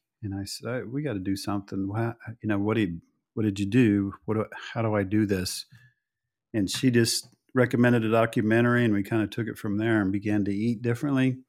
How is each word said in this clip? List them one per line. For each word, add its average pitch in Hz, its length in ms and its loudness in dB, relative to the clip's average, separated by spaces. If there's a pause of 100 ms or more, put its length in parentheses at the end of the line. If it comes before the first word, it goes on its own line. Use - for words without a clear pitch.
(220)
and 98 140 -8
I 98 80 -6
said, 117 260 -10
"I, 123 140 -6
we 123 180 -8
gotta 127 160 -4
do 95 180 -2
something. 98 520 -6
Wha-, 113 260 -2 (300)
you 110 60 -2
know, 101 100 0
what 107 160 0
do 113 60 2
you, 85 200 -2 (320)
what 110 100 -2
did 101 160 0
you 101 60 -2
do? 101 480 4 (120)
What 107 100 -2
do, 107 100 -2 (280)
how 113 100 -2
do 110 100 0
I 104 80 2
do 104 240 0
this?" 95 400 -4 (880)
And 101 160 0
she - 220 0
just 117 380 2 (260)
recommended 123 500 4
a 110 60 0
documentary, 117 760 4
and 110 100 4
we 101 100 0
kinda 110 240 -2
took 110 200 -6
it 110 100 -8
from 101 200 -4
there 110 240 2
and 95 100 0
began 104 340 0
to 101 60 -2
eat 110 300 -2
differently. 131 560 0 (120)